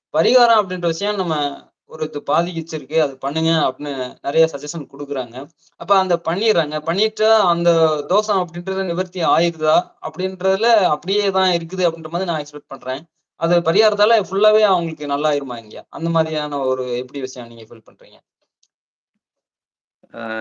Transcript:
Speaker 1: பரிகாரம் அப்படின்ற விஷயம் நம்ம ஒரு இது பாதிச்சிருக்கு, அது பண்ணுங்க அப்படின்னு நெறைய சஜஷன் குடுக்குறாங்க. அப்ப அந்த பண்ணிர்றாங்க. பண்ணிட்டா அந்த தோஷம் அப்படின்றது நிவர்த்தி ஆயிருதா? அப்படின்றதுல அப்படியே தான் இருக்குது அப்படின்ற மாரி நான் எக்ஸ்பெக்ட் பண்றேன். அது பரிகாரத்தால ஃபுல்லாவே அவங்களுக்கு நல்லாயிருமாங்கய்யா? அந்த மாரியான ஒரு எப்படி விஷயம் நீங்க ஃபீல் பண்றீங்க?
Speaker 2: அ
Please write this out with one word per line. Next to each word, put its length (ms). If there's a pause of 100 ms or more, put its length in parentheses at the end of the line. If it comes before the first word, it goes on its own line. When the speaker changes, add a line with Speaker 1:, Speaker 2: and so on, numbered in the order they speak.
(140)
Speaker 1:
பரிகாரம் 460
அப்படின்ற 280
விஷயம் 300
நம்ம 180 (540)
ஒரு 140
இது 200
பாதிச்சிருக்கு, 760
அது 180
பண்ணுங்க 340 (100)
அப்படின்னு 320 (280)
நெறைய 260
சஜஷன் 400
குடுக்குறாங்க. 500 (440)
அப்ப 160
அந்த 240
பண்ணிர்றாங்க. 640
பண்ணிட்டா 460 (180)
அந்த 220 (380)
தோஷம் 340
அப்படின்றது 440
நிவர்த்தி 420
ஆயிருதா? 480 (280)
அப்படின்றதுல 680 (200)
அப்படியே 440
தான் 200
இருக்குது 320
அப்படின்ற 260
மாரி 180
நான் 140
எக்ஸ்பெக்ட் 280
பண்றேன். 320 (360)
அது 240
பரிகாரத்தால 600
ஃபுல்லாவே 420
அவங்களுக்கு 440
நல்லாயிருமாங்கய்யா? 720 (100)
அந்த 180
மாரியான 540
ஒரு 200 (120)
எப்படி 240
விஷயம் 280
நீங்க 160
ஃபீல் 220
பண்றீங்க? 320 (1900)
Speaker 2:
அ 120 (200)